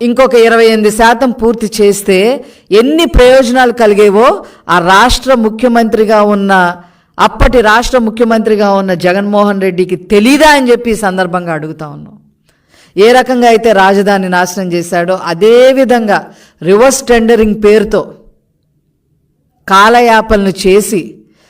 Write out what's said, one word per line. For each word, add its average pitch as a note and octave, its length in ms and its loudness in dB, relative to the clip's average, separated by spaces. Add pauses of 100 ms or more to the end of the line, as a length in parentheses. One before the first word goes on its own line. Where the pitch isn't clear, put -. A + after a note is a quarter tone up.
ఇంకొక A#3+ 320 0
ఇరవై A3+ 320 4
ఎనిమిది A3 240 0
శాతం A#3 400 0
పూర్తి A3 400 -4 (100)
చేస్తే G3+ 640 0 (260)
ఎన్ని C#4+ 360 2
ప్రయోజనాలు B3 640 2
కలిగేవో G#3+ 720 2 (240)
ఆ F3 100 0
రాష్ట్ర G#3+ 560 0
ముఖ్యమంత్రిగా A3 880 0
ఉన్న, G3 540 0 (420)
అప్పటి A#3+ 420 0
రాష్ట్ర A3+ 380 0
ముఖ్యమంత్రిగా A3 760 -2
ఉన్న F#3+ 220 -2
జగన్మోహన్ G3+ 680 -2
రెడ్డికి F3+ 360 -4
తెలీదా B3+ 520 2
అని C4+ 220 2
చెప్పి A#3+ 200 0
ఈ G#3+ 40 0
సందర్భంగా F#3 580 -4
అడుగుతా D#3 360 -10
ఉన్నాం. D3 300 -20 (800)
ఏ G#3+ 160 4
రకంగా B3+ 360 2
అయితే A3+ 240 2
రాజధాని G3 560 0
నాశనం F3+ 440 -4
చేశాడో F3 420 -4
అదే A3 580 0
విధంగా A3+ 580 -2 (320)
రివర్స్ A3 400 0
టెండరింగ్ A3 600 0
పేరుతో G#3 500 0 (1500)
కాలయాపనలు G#3+ 1000 0
చేసి F#3 460 -2 (360)